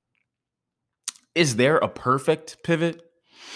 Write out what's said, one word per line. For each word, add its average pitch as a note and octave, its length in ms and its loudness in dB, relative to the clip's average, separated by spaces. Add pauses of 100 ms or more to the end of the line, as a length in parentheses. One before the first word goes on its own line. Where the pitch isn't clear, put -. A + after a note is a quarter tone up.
(1400)
Is D#3 220 2
there B2+ 200 4
a - 100 2
perfect - 760 -2
pivot? E3 360 -2 (560)